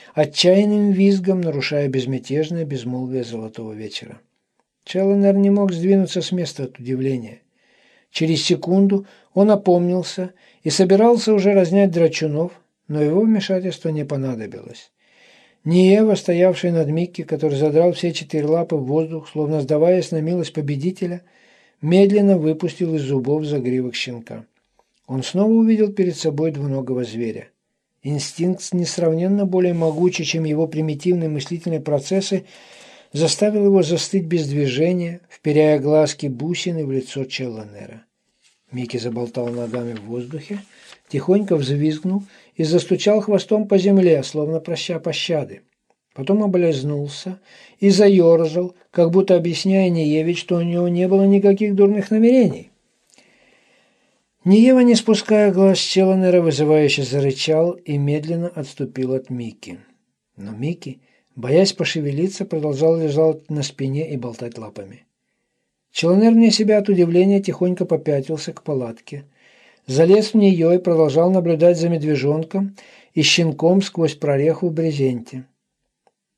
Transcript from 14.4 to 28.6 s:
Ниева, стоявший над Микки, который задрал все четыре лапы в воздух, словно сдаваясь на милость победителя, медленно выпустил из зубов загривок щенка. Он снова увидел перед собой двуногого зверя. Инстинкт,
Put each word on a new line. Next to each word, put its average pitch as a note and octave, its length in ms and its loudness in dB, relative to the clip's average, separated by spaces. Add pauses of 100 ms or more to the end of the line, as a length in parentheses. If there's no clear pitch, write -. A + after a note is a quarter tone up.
Ниева, F#3+ 480 4
стоявший F3+ 560 0
над E3 200 0
Микки, E3+ 340 -4
который D3 340 -2
задрал D#3 340 2
все F3 200 -4
четыре D3+ 340 -6
лапы E3 300 0
в C#3 80 -2
воздух, D#3 440 -4
словно D3+ 320 -4
сдаваясь D#3 520 0
на D#3+ 80 -2
милость E3 320 -4
победителя, E3+ 720 -6 (600)
медленно G3 560 4
выпустил D#3+ 560 -2
из D3+ 80 -2
зубов C#3 420 -2
загривок B2+ 520 -4
щенка. A2+ 500 -12 (640)
Он B2+ 160 -6
снова G3+ 260 0
увидел A3 420 2
перед F3+ 240 -2
собой D#3 360 -4
двуногого C3+ 500 -4
зверя. A2+ 460 -8 (560)
Инстинкт, D#3+ 680 -6